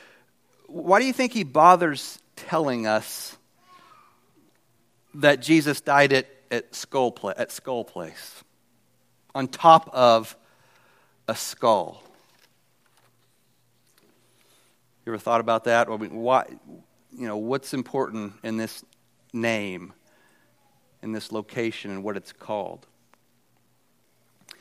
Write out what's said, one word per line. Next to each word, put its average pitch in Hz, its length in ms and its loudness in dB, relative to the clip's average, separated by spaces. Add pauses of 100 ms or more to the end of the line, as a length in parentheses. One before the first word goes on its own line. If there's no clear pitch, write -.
(680)
why 175 320 2
do 254 60 0
you 262 80 0
think 254 200 0
he 214 100 -2
bothers 156 760 4 (160)
telling 131 500 -2
us - 520 -4 (1800)
that 147 280 2
Jesus 151 380 2
died 139 340 4
at, 127 140 2 (240)
at - 240 -6
Skull 127 360 -2
Pla-, 98 260 -6
at 123 140 -4
Skull 123 320 -8
Place, - 600 -16 (880)
on 135 140 -4
top 160 460 6
of 117 420 4 (920)
a 113 80 -2
skull? 95 680 -2 (3000)
You 113 80 -8
ever 104 60 -8
thought 117 200 0
about 113 240 0
that? 117 260 2
I 113 60 -6
mean, 107 200 -10
why, 120 320 0 (720)
you 123 100 -10
know, 107 100 -6
what's 123 360 -6
important 113 600 -6 (100)
in 110 140 -6
this 110 260 -8 (480)
name, 104 600 -6 (1080)
in 110 120 -10
this 110 180 -12
location, 110 600 -8
and 95 120 -10
what 101 140 -6
it's - 160 -18
called? 92 520 -10 (1800)